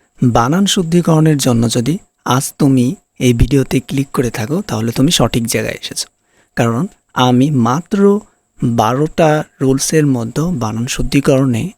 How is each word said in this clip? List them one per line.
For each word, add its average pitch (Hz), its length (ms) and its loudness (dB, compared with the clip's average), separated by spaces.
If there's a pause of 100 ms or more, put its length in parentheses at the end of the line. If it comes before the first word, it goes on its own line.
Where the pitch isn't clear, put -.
(220)
বানান 127 520 2
শুদ্ধিকরণের 160 720 2
জন্য 117 180 2 (120)
যদি 127 180 -2 (420)
আজ 139 100 -2 (140)
তুমি 131 260 4 (400)
এই 123 140 4
ভিডিওতে 131 380 2 (100)
ক্লিক 135 280 -4
করে 113 220 -2
থাকো, 131 200 -4 (120)
তাহলে 113 280 -4
তুমি 135 220 2
সঠিক 120 240 0 (100)
জায়গায় 110 280 -4
এসেছো। - 260 -10 (500)
কারণ 117 260 0 (440)
আমি 127 200 4 (200)
মাত্র 175 320 -2 (800)
বারোটা 143 500 2 (320)
রুলসের 139 440 0 (100)
মধ্যে 117 280 -4 (180)
বানান 113 240 -4 (100)
শুদ্ধিকরণে 139 680 0 (140)